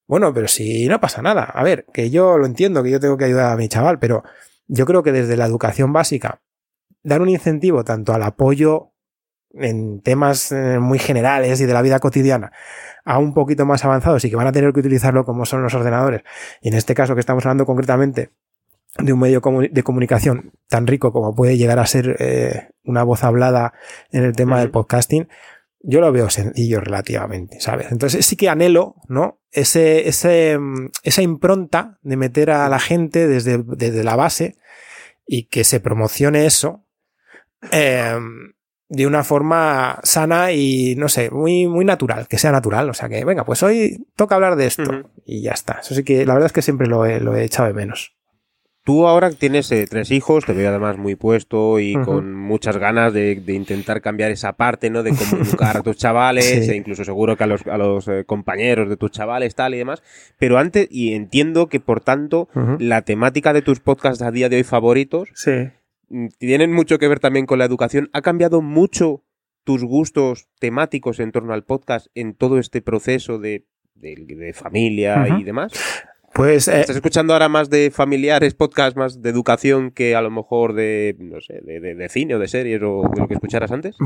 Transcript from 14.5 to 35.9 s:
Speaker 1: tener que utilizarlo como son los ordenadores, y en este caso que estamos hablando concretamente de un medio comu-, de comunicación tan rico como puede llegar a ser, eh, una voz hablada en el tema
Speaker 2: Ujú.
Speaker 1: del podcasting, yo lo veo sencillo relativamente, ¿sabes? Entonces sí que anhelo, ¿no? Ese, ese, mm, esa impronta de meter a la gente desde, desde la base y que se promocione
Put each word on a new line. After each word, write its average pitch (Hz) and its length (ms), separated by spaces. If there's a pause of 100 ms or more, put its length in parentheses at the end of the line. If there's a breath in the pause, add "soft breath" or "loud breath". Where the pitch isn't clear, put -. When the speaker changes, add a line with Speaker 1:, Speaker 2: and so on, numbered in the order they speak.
Speaker 1:
tener 143 200
que 139 80
utilizarlo 131 440
como 120 220
son 131 160
los 123 120
ordenadores, 120 480 (380 loud breath)
y - 80
en 110 60
este 113 200
caso 131 200
que 120 60
estamos 127 260
hablando 135 200
concretamente 127 640 (680)
de 135 140
un 127 80
medio 127 200
comu-, 131 300
de 131 120
comunicación 123 680 (160)
tan 120 180
rico 127 260
como 107 220
puede 127 220
llegar 120 220
a 117 80
ser, 127 320
eh, 123 500 (160)
una 120 180
voz 120 220
hablada 123 480 (380 loud breath)
en 127 140
el 120 120
tema 127 200
Speaker 2:
Ujú. 123 40
Speaker 1:
del 120 100
podcasting, 123 580 (520 loud breath)
yo 151 200
lo 160 120
veo 117 160
sencillo 110 520
relativamente, 101 800
¿sabes? - 300
Entonces 127 360
sí 190 100
que 196 140
anhelo, 175 460 (120)
¿no? 131 320 (100)
Ese, 156 580
ese, 165 500
mm, 135 320 (120)
esa 180 200
impronta 175 800
de 135 140
meter 135 340
a 143 180
la 135 100
gente 165 480
desde, 123 400
desde 117 380
la 113 120
base 165 420 (680 loud breath)
y 120 220
que 113 160
se 123 160
promocione 143 640